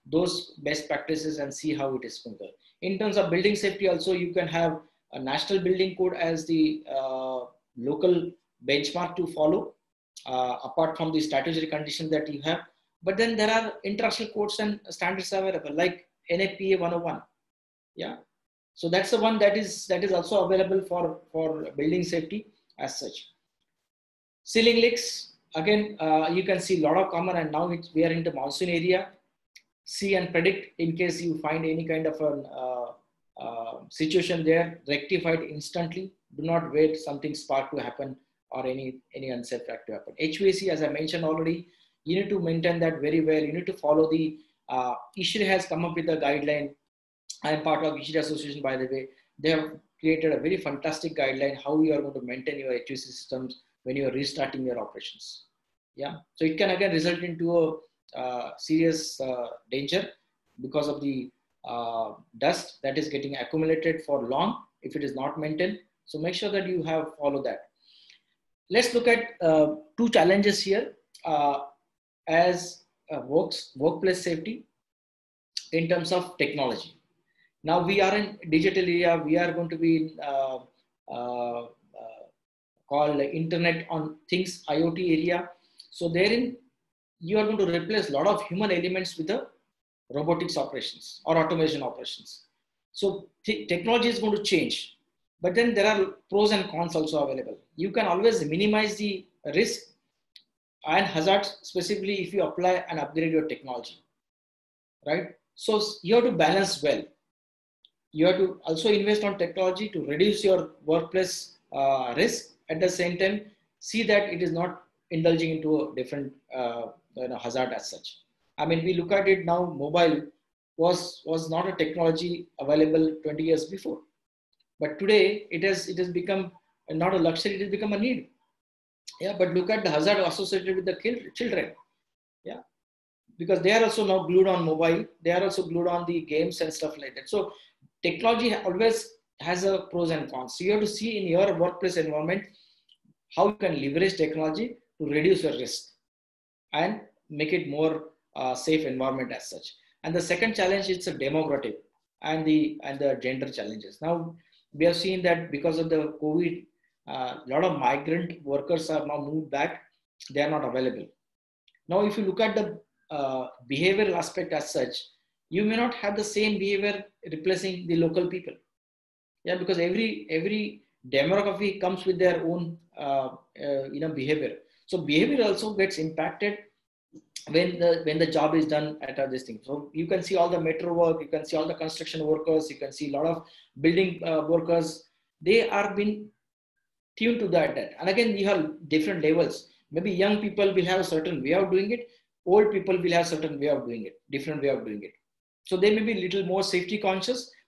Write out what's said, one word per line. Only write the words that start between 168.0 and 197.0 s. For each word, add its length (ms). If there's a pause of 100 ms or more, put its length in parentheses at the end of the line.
people. 260 (920)
Yeah, 140
because 200
every, 540
every 500 (260)
demography 720
comes 240
with 140
their 260
own, 340 (200)
uh, 320 (340)
uh, 280
you 80
know, 100
behavior. 480 (300)
So 100
behavior 480
also 300
gets 240
impacted 580 (960)
when 260
the, 280
when 120
the 80
job 300
is 100
done 380
at, 160
uh, 80
this 160
thing. 180
So 320
you 140
can 160
see 120
all 140
the 100
metro 340
work, 280
you 60
can 180
see 120
all 100
the 80
construction 500
workers, 460
you 60
can 140
see 220
a 40
lot 100
of 180 (360)
building, 460
uh, 200
workers. 560 (400)
They 260
are 240
being 360 (840)
tuned 240
to 100
that, 260
that. 240
And 100
again, 240
we 100
have 280 (160)
different 360
levels. 460 (220)
Maybe 180
young 320
people 320
will 120
have 160
a 20
certain 400
way 100
of 160
doing 220
it. 180 (380)
Old 240
people 280
will 120
have 160
certain 320
way 80
of 180
doing 200
it, 140 (120)
different 320
way 60
of 140
doing 200
it. 100 (520)
So 120
they 160
may 80
be 140
little 300
more 180
safety 340
conscious, 540 (160)